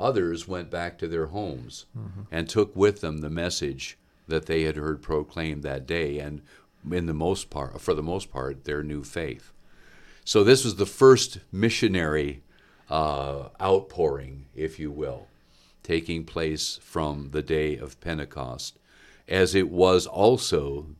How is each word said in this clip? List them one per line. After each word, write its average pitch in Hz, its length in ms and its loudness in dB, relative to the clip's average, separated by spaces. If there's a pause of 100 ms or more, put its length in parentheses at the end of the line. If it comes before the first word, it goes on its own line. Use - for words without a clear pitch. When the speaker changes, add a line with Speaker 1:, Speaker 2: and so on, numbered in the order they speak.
Speaker 1:
Others 92 480 0
went 90 220 -8
back 85 280 -6
to 87 100 -6
their 80 180 -2
homes 76 600 -8 (100)
Speaker 2:
Mm-hmm. 101 340 -12
Speaker 1:
and 82 180 -4
took 104 260 0
with 98 260 4
them 78 180 -4
the 76 120 -6
message 80 640 -6 (300)
that 80 200 -2
they 80 160 2
had 78 140 0
heard 76 260 -4
proclaimed 78 600 -4
that 67 240 -6
day, 76 320 -2
and 73 240 -10 (480)
in 87 160 -2
the 80 80 -2
most 85 360 -2
part, 69 300 -8
for - 140 0
the 76 80 -4
most 85 280 -6
part, 67 340 -8
their 76 180 -4
new 73 220 -8
faith. 73 480 -10 (720)
So 104 200 4
this 127 200 8
was 104 120 -2
the 98 100 0
first 131 520 8 (140)
missionary, 85 880 0 (480)
uh, 69 600 -2 (100)
outpouring, 71 920 0
if 78 240 -6
you 76 120 -6
will, 69 380 -8 (540)
taking 82 420 -2
place 78 580 -4
from 73 480 -4
the 76 120 -4
day 76 340 -2
of 65 240 -14
Pentecost, 69 800 -10 (500)
as 92 260 4
it 92 140 4
was 90 380 6
also 78 800 2 (120)